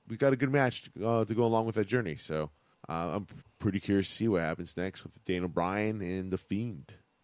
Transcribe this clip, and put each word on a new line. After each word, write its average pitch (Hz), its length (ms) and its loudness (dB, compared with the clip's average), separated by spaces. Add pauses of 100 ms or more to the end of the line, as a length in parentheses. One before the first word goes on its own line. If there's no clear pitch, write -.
we 113 80 -6
got 139 160 4
a 135 40 6
good 131 160 0
match, 135 380 2 (140)
uh, 113 220 4
to 110 80 -2
go 117 100 4
along 113 220 4
with 110 100 -2
that 107 120 2
journey. 104 280 0
So, 78 360 -4 (360)
uh, 82 280 -4
I'm 98 100 -4
p-, - 100 -20 (220)
pretty 98 220 0
curious 98 300 2
to - 60 -6
see 113 120 0
what 95 140 4
happens 82 360 -4
next 92 260 -6
with - 80 -16 (140)
Daniel 90 240 0
Bryan 101 520 0
and 92 300 -4
The 92 60 0
Fiend. 98 560 -6 (300)